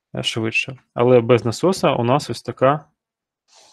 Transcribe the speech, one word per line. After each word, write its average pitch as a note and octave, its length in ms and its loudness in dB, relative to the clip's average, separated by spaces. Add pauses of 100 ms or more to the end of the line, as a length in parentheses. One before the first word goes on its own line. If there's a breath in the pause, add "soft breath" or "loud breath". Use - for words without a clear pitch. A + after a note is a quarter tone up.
(160)
е, B2 80 -8
швидше. A2 540 -6 (160)
Але B2 280 4
без A2+ 240 2
насоса D#3+ 480 -2
у A#2+ 100 -2
нас C3 260 0
ось A#2 120 -10
така, C3+ 440 -2 (880 soft breath)